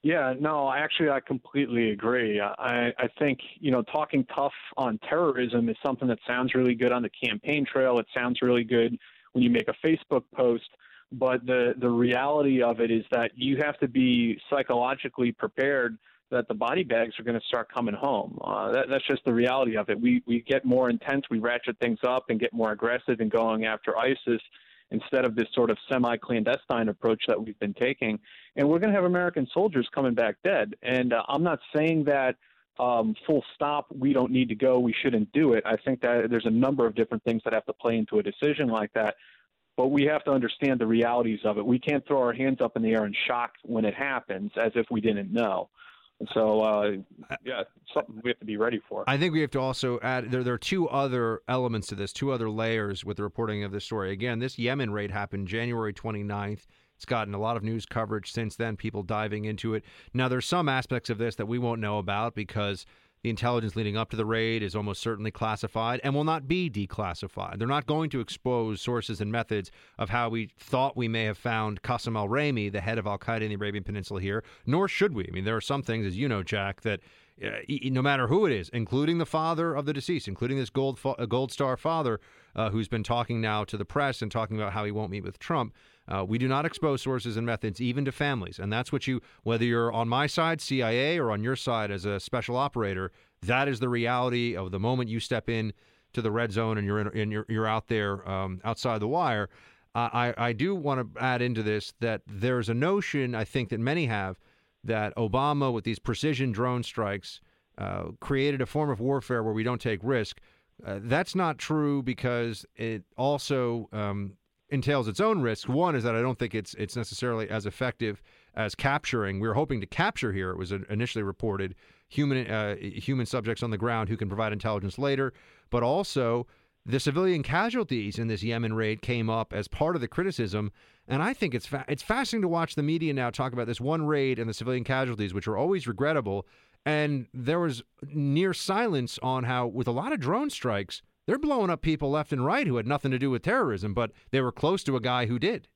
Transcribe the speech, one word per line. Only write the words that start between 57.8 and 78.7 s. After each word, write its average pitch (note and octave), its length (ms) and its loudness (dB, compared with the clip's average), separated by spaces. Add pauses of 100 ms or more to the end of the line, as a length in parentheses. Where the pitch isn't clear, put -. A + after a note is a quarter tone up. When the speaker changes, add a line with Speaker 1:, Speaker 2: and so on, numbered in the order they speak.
Speaker 2:
coverage G#2+ 480 -4
since A2+ 240 -4
then, A2+ 220 -4
people G#2+ 240 -6
diving G#2+ 420 -4
into G#2+ 300 -4
it. G#2+ 100 -4 (300)
Now, B2+ 140 2
there's B2+ 180 0
some F3 240 2
aspects B2+ 400 -2
of G#2+ 80 -2
this A2+ 160 -2
that G#2+ 100 -6
we A#2 140 -2
won't A#2 240 -2
know G#2 160 -2
about G#2 360 -2
because G2+ 520 -4 (360)
the A#2 80 -2
intelligence A#2 440 0
leading G#2+ 220 -2
up A2+ 140 -2
to A#2 60 -6
the A2 100 0
raid A2+ 360 0
is G2+ 140 -4
almost G#2 260 -4
certainly G#2+ 300 -4
classified A2+ 720 -2
and C#3 100 0
will D3 80 2
not D#3 240 -2
be F3 240 -4
declassified. F#2+ 880 -6
They're A2+ 80 -4
not C#3 200 -2
going D#3 240 0
to C3 100 -4
expose A2+ 600 -4
sources A2+ 400 -4
and G#2 120 -2
methods A2 400 -4 (260)
of F#2 120 -4
how A#2+ 180 0
we A2 300 -4
thought C3 380 -2
we A#2+ 120 -2
may A2+ 160 -2
have G#2+ 140 -4
found A2 440 -2
Qasem A#2 340 -4
al-Raymi, A2 540 0
the G2 120 -4
head A2+ 160 -2
of G#2+ 80 -4
al-Qaeda A2 360 -4
in G#2+ 60 -2
the G#2 60 -4
Arabian G2+ 280 -6
Peninsula G2+ 380 -6
here, G2 240 -4 (200)
nor F3 220 2
should F#3+ 260 0
we. A2 140 -4
I E2 60 -12
mean, F#2 120 -6
there A2+ 120 0
are G#2 60 -4
some C#3 200 -4
things, A2+ 240 -2
as F2+ 100 -4
you C3+ 120 -2
know, G2+ 160 -2
Jack, G2 380 -4
that, G#2 180 -2 (420)
uh, G2+ 60 -6 (200)
e-, C3+ 220 -2
no B2+ 120 2
matter C3+ 260 2
who F#3+ 180 4
it D3 60 2
is, F#2 160 -2
including C#3+ 500 0